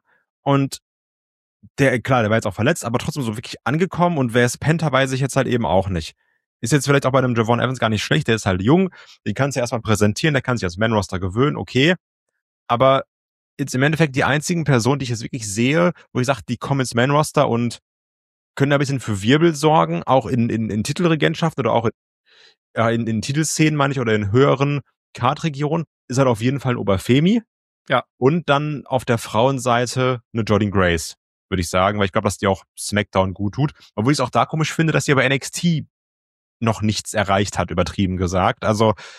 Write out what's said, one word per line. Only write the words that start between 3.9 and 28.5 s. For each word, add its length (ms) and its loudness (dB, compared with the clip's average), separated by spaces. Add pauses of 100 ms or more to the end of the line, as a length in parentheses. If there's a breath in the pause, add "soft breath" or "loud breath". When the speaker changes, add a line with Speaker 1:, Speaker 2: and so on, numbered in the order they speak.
Speaker 1:
Und 160 0
wer 100 4
ist 140 -2
Penta, 340 0
weiß 200 2
ich 80 -2
jetzt 160 -2
halt 100 2
eben 180 0
auch 240 2
nicht. 260 -6 (460)
Ist 120 -4
jetzt 120 2
vielleicht 220 2
auch 60 0
bei 80 4
einem 140 0
Javon 260 2
Evans 180 -2
gar 100 2
nicht 160 -2
schlecht, 240 0
der 60 2
ist 100 -4
halt 160 0
jung, 300 4 (360 loud breath)
den 60 -4
kannst 240 -2
du 40 -2
ja 20 0
erstmal 180 -4
präsentieren, 540 2
der 80 0
kann 160 -2
sich 60 -6
ans 120 -6
Man-Roster 440 -2
gewöhnen, 360 -2
okay. 380 0 (760)
Aber 360 2 (540)
jetzt 160 -6
im 80 0
Endeffekt 320 2
die 100 0
einzigen 400 0
Personen, 340 2
die 60 -8
ich 60 -6
jetzt 120 -6
wirklich 280 -10
sehe, 420 2 (200 soft breath)
wo 80 -2
ich 60 0
sag, 160 -2
die 160 -6
kommen 220 -2
ins 140 -4
Man-Roster 540 2
und 300 -2 (760)
können 160 0
da 60 4
ein 40 2
bisschen 200 -4
für 220 -4
Wirbel 320 4
sorgen, 480 2
auch 240 0
in, 240 0
in, 180 -2
in 160 -2
Titelregentschaften 800 -2
oder 80 0
auch 140 2
in, 60 -2 (840 soft breath)
ja, 140 2
in, 160 -2
in 160 -2
Titelszenen, 540 0
meine 160 2
ich, 80 -4
oder 140 0
in 160 0
höheren 500 2 (340)
Kartregionen, 720 -2 (220)
ist 100 -4
halt 100 4
auf 140 0
jeden 180 0
Fall 140 -2
ein 40 -6
Oberfemi. 640 2 (460)
Speaker 2:
Ja. 160 0 (140)
Speaker 1:
Und 300 0
dann 360 -2